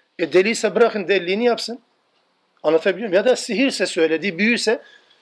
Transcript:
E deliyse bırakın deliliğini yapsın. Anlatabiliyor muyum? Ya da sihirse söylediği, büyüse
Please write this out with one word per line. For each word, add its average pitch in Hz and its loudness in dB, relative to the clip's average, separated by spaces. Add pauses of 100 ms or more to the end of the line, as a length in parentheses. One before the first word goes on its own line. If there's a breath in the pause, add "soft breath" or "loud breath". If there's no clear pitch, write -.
(200 soft breath)
E 156 -2
deliyse 196 2
bırakın 214 2
deliliğini 190 0
yapsın. 233 -2 (840)
Anlatabiliyor 175 0
muyum? 190 2
Ya 254 4
da 226 2
sihirse 226 -2
söylediği, 160 -2
büyüse 220 0 (400 soft breath)